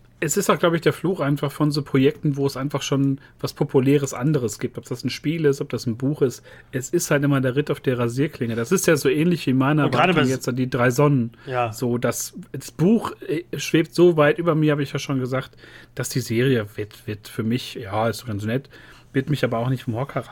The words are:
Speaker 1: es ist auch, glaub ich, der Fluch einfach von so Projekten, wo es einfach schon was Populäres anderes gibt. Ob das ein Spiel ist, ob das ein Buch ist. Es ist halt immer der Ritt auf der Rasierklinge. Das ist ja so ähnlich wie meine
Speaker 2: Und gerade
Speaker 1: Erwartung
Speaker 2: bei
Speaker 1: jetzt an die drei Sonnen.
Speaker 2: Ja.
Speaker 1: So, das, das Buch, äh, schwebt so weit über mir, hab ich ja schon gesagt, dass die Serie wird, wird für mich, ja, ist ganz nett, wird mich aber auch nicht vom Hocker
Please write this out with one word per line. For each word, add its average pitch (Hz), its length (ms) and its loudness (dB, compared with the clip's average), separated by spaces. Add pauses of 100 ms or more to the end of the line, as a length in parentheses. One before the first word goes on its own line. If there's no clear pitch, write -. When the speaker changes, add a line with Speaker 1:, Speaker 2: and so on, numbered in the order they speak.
(200)
Speaker 1:
es 156 180 -2
ist 196 140 2
auch, 175 80 2
glaub 170 160 2
ich, 160 60 -2
der 151 120 2
Fluch 165 280 -2
einfach 143 300 0
von 151 200 0
so 147 100 -2
Projekten, 139 560 2
wo 139 80 0
es 139 100 -2
einfach 135 280 -4
schon 135 360 0 (200)
was - 140 -6
Populäres 139 600 2
anderes 123 460 -2
gibt. - 180 -6
Ob - 80 -12
das - 180 -8
ein 123 60 -4
Spiel 156 360 -2
ist, 139 140 2
ob 143 100 -8
das - 180 -6
ein 113 100 -2
Buch 143 240 -2
ist. 123 220 0 (280)
Es 127 200 -8
ist 175 180 -2
halt 143 140 2
immer 143 180 2
der 127 140 -2
Ritt 147 160 0
auf 143 80 -4
der 127 180 -2
Rasierklinge. 120 580 -2
Das 117 160 -4
ist 185 140 2
ja 170 100 6
so 143 140 2
ähnlich 160 380 2
wie 131 60 2
meine 139 320 4
Speaker 2:
Und - 60 0
gerade 156 200 4
Speaker 1:
Erwartung 151 180 4
Speaker 2:
bei - 60 -
Speaker 1:
jetzt - 120 -6
an 123 80 -2
die 127 140 -2
drei 123 220 2
Sonnen. 131 400 2 (160)
Speaker 2:
Ja. 123 260 -2
Speaker 1:
So, 120 240 -2
das, - 360 -4 (180)
das - 200 -12
Buch, 202 400 2 (160)
äh, 151 160 -2 (140)
schwebt 160 380 0
so 175 220 6
weit 151 200 4
über 170 160 0
mir, 151 200 4
hab 147 60 0
ich 143 140 -4
ja 143 60 -6
schon 139 200 -4
gesagt, 127 380 -6 (380)
dass 127 140 -6
die 131 120 -2
Serie 117 540 0
wird, - 320 -12
wird 104 200 -10
für - 160 -6
mich, 113 320 -2
ja, 107 320 -2
ist 110 180 -6
ganz 104 200 -6
nett, 120 240 -4 (420)
wird 135 180 -2
mich 143 160 -2
aber 120 140 -2
auch 120 100 -2
nicht 131 140 -4
vom 113 120 -4
Hocker 131 260 -6 (100)